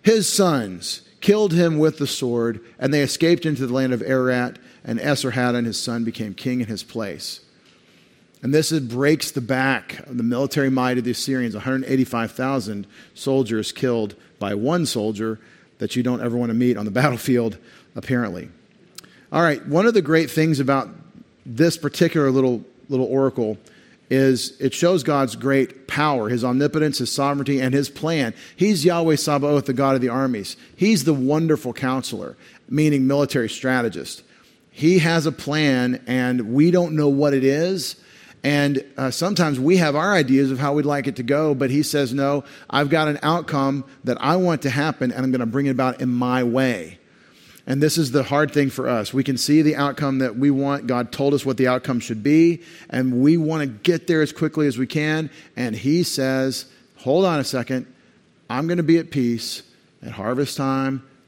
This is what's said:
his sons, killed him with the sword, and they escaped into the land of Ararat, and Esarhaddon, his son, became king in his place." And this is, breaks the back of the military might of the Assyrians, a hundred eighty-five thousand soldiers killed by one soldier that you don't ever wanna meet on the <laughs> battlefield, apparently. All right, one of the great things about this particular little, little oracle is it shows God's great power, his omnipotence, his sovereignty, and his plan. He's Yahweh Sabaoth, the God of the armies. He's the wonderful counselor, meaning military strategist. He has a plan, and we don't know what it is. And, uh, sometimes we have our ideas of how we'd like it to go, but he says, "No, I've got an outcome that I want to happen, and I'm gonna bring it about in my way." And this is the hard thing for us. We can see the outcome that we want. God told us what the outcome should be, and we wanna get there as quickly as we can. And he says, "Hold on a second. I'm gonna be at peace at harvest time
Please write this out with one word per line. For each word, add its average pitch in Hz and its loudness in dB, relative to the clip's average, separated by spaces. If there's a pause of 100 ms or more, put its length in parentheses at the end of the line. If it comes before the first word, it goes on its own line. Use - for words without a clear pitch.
his 220 4
sons, 120 -2 (200)
killed 202 2
him 165 2
with 151 2
the 143 -2
sword, 117 -2 (200)
and 131 0
they 147 2
escaped 165 2
into 135 -2
the 120 -4
land 131 0
of 113 -2
Ararat, 127 0 (260)
and 113 -6
Esarhaddon, 123 0
his 110 -4
son, 117 -4
became 110 -6
king 123 -4
in 107 -4
his 107 -8
place." - -10 (1000)
And 131 -2
this 156 2
is, 160 0
breaks 135 0
the 143 -6
back 131 -2
of 127 -8
the 117 -2
military 135 0
might 127 0
of 123 -2
the 123 -2
Assyrians, 123 -4
a 104 -8
hundred 131 -4
eighty-five 120 0
thousand 110 -4 (260)
soldiers 117 -2
killed 117 -2 (240)
by 101 -4
one 147 0
soldier 110 -4 (380)
that - -8
you 127 0
don't 120 -2
ever 120 -4
wanna 117 -2
meet 123 2
on 104 -6
the 104 -6
<laughs> 123 0
battlefield, 120 0 (360)
apparently. 107 -6 (840)
All 160 2
right, 147 0
one 170 2
of 233 4
the 208 4
great 156 2
things 156 2
about 131 0 (560)
this 143 0
particular 147 0
little, 127 0 (240)
little 131 0
oracle 120 -2 (500)
is 135 2
it 135 0
shows 170 2
God's 135 0
great 135 0
power, 143 0
his 120 -2
omnipotence, 143 0
his 123 -4
sovereignty, 139 -2
and 127 0
his 139 0
plan. 147 -2 (220)
He's 180 2
Yahweh 165 4
Sabaoth, 147 0
the 135 -2
God 135 2
of 123 0
the 123 0
armies. 123 -2 (180)
He's 185 2
the 156 2
wonderful 143 0
counselor, 127 -6 (320)
meaning 147 2
military 139 2
strategist. 120 -4 (480)
He 175 4
has 165 2
a 156 0
plan, 131 0
and 123 -2
we 156 6
don't 170 2
know 151 2
what 139 2
it 131 2
is. 165 0 (480)
And, 143 2 (140)
uh, 131 -2
sometimes 165 0
we 175 4
have 151 2
our 185 0
ideas 135 4
of 131 -4
how 143 0
we'd 147 0
like 143 -2
it 135 -4
to 127 -8
go, 143 2
but 131 -2
he 143 2
says, 139 -2
"No, 139 0 (260)
I've 143 2
got 156 4
an 147 -2
outcome 139 0 (180)
that 120 -2
I 151 0
want 175 0
to 135 -2
happen, 139 -2
and 127 -4
I'm 131 -2
gonna 123 -2
bring 135 0
it 135 0
about 127 0
in 127 0
my 123 0
way." 117 -2 (720)
And 139 2
this 156 2
is 135 0
the 135 2
hard 147 0
thing 139 2
for 127 -4
us. 120 -2
We 135 0
can 131 -2
see 151 4
the 151 2
outcome 139 -2
that 127 -2
we 139 2
want. 139 0
God 123 -2
told 139 2
us 131 -2
what 127 -2
the 127 4
outcome 127 0
should 110 -6
be, 165 4 (280)
and 127 0
we 156 6
wanna 156 -2
get 143 -2
there 156 2
as 147 -2
quickly 156 -2
as 123 0
we 127 -2
can. 156 -2 (260)
And 117 -4
he 143 2
says, 131 -2 (320)
"Hold 156 2
on 165 2
a 131 -2
second. 127 -4 (640)
I'm 135 -2
gonna 175 0
be 165 4
at 160 -2
peace 120 -2 (400)
at - -14
harvest 123 -4
time 135 -2 (240)